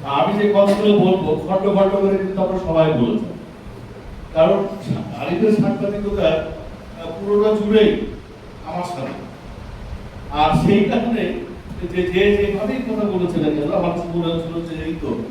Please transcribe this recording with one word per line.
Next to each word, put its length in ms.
আমি 360
যে 160
কথাগুলো 440
বলবো, 480
খন্ড 320
খন্ড 160
করে 220
কিন্তু 240
আমরা 180
সবাই 320
বলেছি। 340
কারণ 240
আরিফের 320
সাংবাদিকতা, 760
আহ, 160
পুরোটা 600
জুড়েই 320
আমার 180
সাথে। 420
আর 360
সেই 160
কারণে 640
যে, 80
যে 340
যেভাবেই 400
কথা 300
বলেছে 300
না 120
কেন, 240
আমার 180
কাছে 260
মনে 160
হচ্ছিল 280
যে 240
এই 160
তো 60